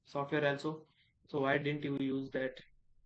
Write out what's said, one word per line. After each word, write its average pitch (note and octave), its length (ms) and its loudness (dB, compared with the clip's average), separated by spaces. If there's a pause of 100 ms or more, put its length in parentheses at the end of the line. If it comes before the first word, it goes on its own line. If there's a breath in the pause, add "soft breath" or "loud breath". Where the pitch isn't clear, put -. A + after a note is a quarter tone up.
(140)
software D3 380 0
also. D#3 200 -2 (600)
So C#3+ 120 2
why C3+ 120 4
didn't D3 320 0
you C#3 80 0 (100)
use C3+ 300 -2
that? C3 220 -2 (460)